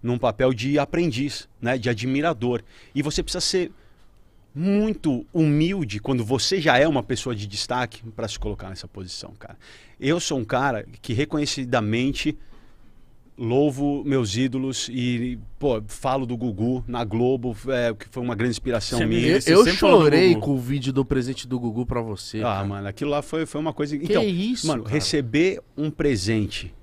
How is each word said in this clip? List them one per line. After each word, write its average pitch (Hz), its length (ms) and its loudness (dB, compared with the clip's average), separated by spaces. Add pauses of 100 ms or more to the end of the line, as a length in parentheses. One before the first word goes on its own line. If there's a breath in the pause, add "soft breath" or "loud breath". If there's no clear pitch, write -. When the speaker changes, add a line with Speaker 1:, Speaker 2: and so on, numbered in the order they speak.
Speaker 1:
num 123 160 0
papel 127 340 2
de 135 240 0
aprendiz, 143 680 0 (140)
né? 123 160 0
De 120 120 -2
admirador. 123 720 0 (320 soft breath)
E 143 80 0
você 151 220 0
precisa - 180 -4
ser 180 300 0 (880)
muito 196 720 0
humilde 156 680 2
quando 123 260 0
você 127 340 0
já 143 200 6
é 147 80 6
uma 135 160 2
pessoa 123 320 -4
de 104 100 -8
destaque 117 560 -4 (140)
pra 113 120 -6
se - 120 -8
colocar 101 300 -8
nessa - 180 -14
posição, - 500 -14
cara. - 180 -18 (440 soft breath)
Eu 156 200 0
sou 147 200 -2
um 113 60 -4
cara 127 380 0 (160)
que - 140 -6
reconhecidamente 131 1200 0 (1000 soft breath)
louvo 139 680 0
meus 127 320 0
ídolos 131 560 -2
e, 123 460 -2 (220)
pô, 123 280 0
falo 135 380 -2
do 120 100 -4
Gugu 117 520 -2
na 120 160 -4
Globo, 120 520 0 (120)
é, 120 260 0
que - 160 -12
foi 123 140 -8
uma 123 100 -2
grande 117 180 0
inspiração 120 480 -2
Speaker 2:
Você 110 60 2
Speaker 1:
minha. 113 160 2
Speaker 2:
me 143 80 4
Speaker 3:
Eu, 175 120 4
Speaker 2:
Você 160 120 4
Speaker 3:
eu 202 100 10
Speaker 2:
sempre 196 160 4
falou 214 200 8
do 160 60 8
Speaker 3:
chorei 165 280 8
Speaker 2:
Gugu. 104 120 2
Speaker 3:
com 143 100 2
o - 20 0
vídeo 131 340 -2
do 131 140 2
presente 127 420 -2
do 127 120 -4
Gugu 120 260 -2
pra 123 160 -2
você, 107 380 -8
Speaker 1:
Ah, 110 40 -2
Speaker 3:
cara. 101 240 -2
Speaker 1:
mano, 101 200 -6
aquilo 139 240 -4
lá 143 100 0
foi, 160 240 -4
foi - 160 -8
uma 160 120 -4
coisa 151 240 -4
Speaker 3:
Que 151 80 -6
Speaker 1:
então, 220 180 2
Speaker 3:
isso, 202 420 -2
Speaker 1:
mano, 139 180 0
Speaker 3:
cara? 110 120 -4
Speaker 1:
receber 151 640 0 (160)
um 151 140 -2
presente 110 920 -2